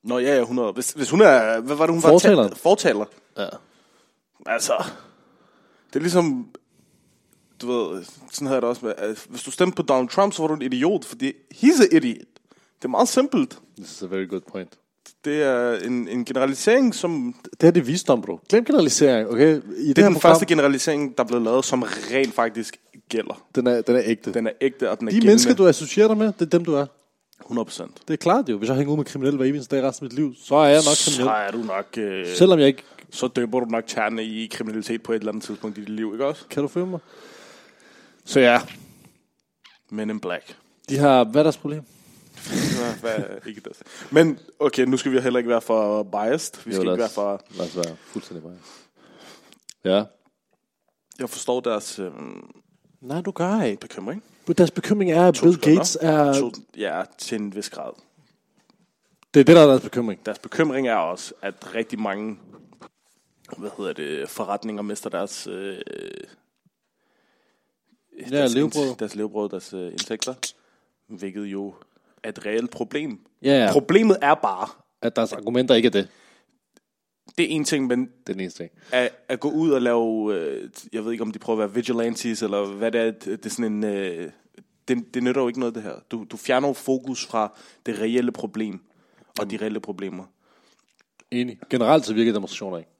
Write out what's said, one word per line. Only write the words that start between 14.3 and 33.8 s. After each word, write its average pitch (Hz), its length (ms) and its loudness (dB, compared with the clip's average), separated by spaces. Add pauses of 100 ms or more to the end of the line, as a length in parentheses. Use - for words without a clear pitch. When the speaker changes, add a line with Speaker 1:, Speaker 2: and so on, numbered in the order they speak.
Speaker 2:
point. - 360 -14 (480)
Speaker 1:
Det 151 180 0
er 120 360 0
en, 120 280 -4
en 117 180 -4
generalisering, 139 680 2
som 139 400 -4 (160)
Speaker 2:
Det - 100 -4
her, 165 100 10
det 170 100 4
er 123 40 -4
visdom, 135 360 0
bro. 90 180 -10 (100)
Glem 226 160 4
generalisering, 139 640 4
okay? 143 260 6
I 139 60 -4
det - 40 -18
Speaker 1:
det 139 320 -2
er 190 40 6
Speaker 2:
her 202 80 8
Speaker 1:
den 175 40 4
Speaker 2:
program 160 180 6
Speaker 1:
første 165 140 4
generalisering, 143 720 0
der 123 60 0
er 117 40 -2
blevet 120 160 -2
lavet, 123 220 0
som 127 180 -2
rent 113 500 -4
faktisk 117 440 -4 (320)
gælder. - 360 -6 (100)
Speaker 2:
Den 123 120 2
er, 120 140 2
den 120 140 2
er 127 100 4
ægte. 107 280 -2
Speaker 1:
Den 113 140 -2
er 107 40 -2 (100)
ægte, 131 300 -2
og 110 80 -6
den 117 80 -6
er - 40 -2
Speaker 2:
De 190 40 0
Speaker 1:
gældende. 220 160 6
Speaker 2:
mennesker, 240 220 6
du 190 140 6
associerer 170 400 4
dig 220 100 2
med, 214 80 0 (140)
det - 20 0
er 170 40 0 (120)
dem, 170 80 0
du 165 80 -2
er. 143 120 0 (560)
Speaker 1:
Hundrede 117 240 -6
procent. - 420 -16
Speaker 2:
Det 156 60 -2
er 147 40 -4
klart 185 320 2
jo. 107 80 -2
Hvis 110 120 -4
jeg 131 80 2
hænger 143 140 0
ud 151 60 0
med 147 80 -2
kriminelle 139 320 -2
hver 131 80 0
eneste 139 300 -2
dag 131 100 0
resten 135 200 -4
af 120 60 -12
mit 127 80 -6
liv, 139 240 -2
så 139 120 0
er 151 120 8
jeg 151 180 8
nok 147 100 4 (100)
kriminel. 131 200 0
Speaker 1:
Så 131 60 2
er 104 200 -2
du 110 60 -6
nok, 101 400 -6
øh, 95 300 -4
Speaker 2:
Selvom 170 320 6
jeg 139 80 8
ikke 135 160 2 (280)
Speaker 1:
så - 160 -4
døber 120 320 -2
du 123 60 -2
nok 113 220 -4